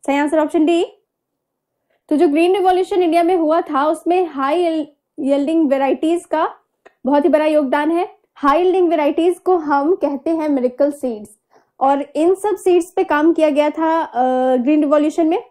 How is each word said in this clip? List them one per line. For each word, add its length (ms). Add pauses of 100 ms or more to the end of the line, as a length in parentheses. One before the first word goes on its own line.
सही 140
आंसर 220
ऑप्शन 260
डी। 180 (1300)
तो 60
जो 120
Green 280
Revolution 480
India 200
में 140
हुआ 240
था 260
उसमें 380
हाई 380 (560)
यील्डिंग 500
varieties 560
का 300 (500)
बहुत 180
ही 60
बड़ा 160
योगदान 460
है। 260 (180)
हाई 260
यील्डिंग 280
वेराइटीज 500
को 180
हम 380
कहते 340
हैं 200
मिरेकल 420
सीड्स, 380 (500)
और 220
इन 340
सब 200
सीड्स 360
पे 120
काम 300
किया 160
गया 200
था, 320
अ, 560
ग्रीन 240
रिवॉल्यूशन 460
में। 240